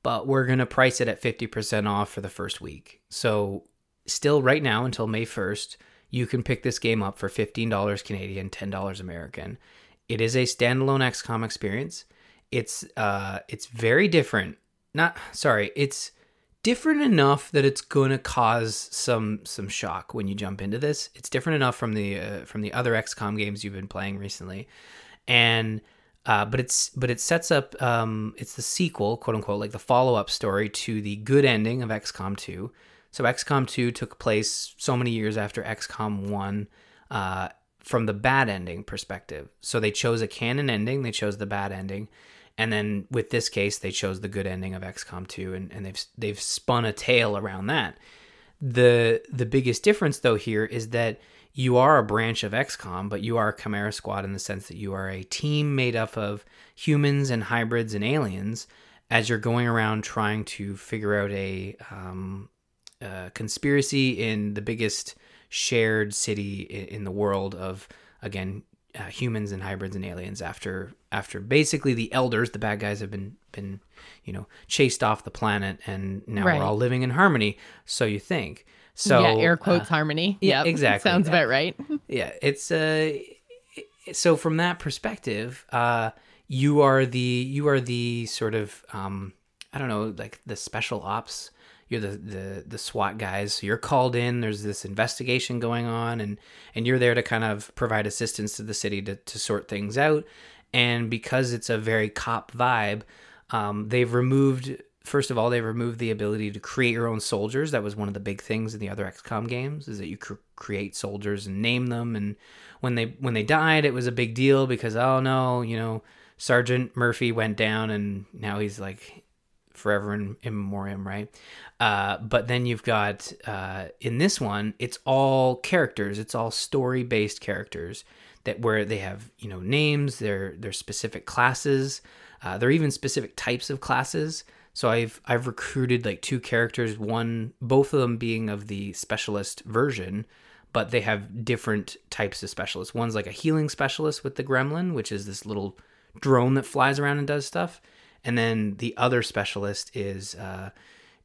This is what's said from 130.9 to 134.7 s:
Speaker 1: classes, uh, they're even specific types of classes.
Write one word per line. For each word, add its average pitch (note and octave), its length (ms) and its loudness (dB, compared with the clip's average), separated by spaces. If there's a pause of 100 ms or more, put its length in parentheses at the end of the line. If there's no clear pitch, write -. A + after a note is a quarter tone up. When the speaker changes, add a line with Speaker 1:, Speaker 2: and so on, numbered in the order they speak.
Speaker 1:
classes, C3+ 720 2 (400)
uh, F#2 160 -6
they're A#2+ 140 4
even D#3 180 4
specific - 460 -4
types - 340 -2
of C#3 100 -6
classes. D3+ 640 -2 (300)